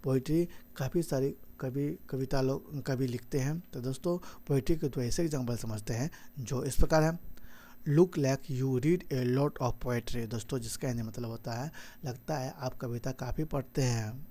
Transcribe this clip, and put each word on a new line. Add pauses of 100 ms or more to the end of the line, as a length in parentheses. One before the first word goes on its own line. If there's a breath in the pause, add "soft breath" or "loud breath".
पोएट्री (300 loud breath)
काफ़ी
सारी (300)
कवि, (100)
कविता
लोग,
कवि
लिखते
हैं। (100)
तो
दोस्तों, (300 loud breath)
पोएट्री
के
दो
ऐसे
एग्जांपल
समझते
हैं (280 loud breath)
जो
इस
प्रकार
हैं। (680 loud breath)
Look
like
you
read
a
lot (120)
of (120)
poetry।
दोस्तों,
जिसका
हिंदी
मतलब
होता
है, (340 loud breath)
लगता
है
आप
कविता
काफ़ी
पढ़ते
हैं।